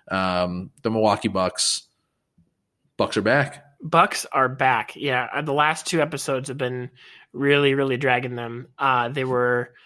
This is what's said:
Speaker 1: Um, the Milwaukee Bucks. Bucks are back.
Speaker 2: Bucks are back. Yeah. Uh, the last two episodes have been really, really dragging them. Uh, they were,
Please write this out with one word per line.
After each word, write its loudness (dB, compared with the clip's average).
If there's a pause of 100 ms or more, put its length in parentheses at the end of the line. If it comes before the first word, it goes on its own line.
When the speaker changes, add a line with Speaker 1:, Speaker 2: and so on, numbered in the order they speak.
Speaker 1:
Um, -2 (100)
the -2
Milwaukee 2
Bucks. -2 (1120)
Bucks -2
are 2
back. 0 (160)
Speaker 2:
Bucks 2
are 2
back. 0
Yeah. -2
Uh, -4
the -2
last 2
two 0
episodes -2
have -8
been -4 (440)
really, 4
really 0
dragging 0
them. -10 (100)
Uh, 2
they -4
were, 0 (120)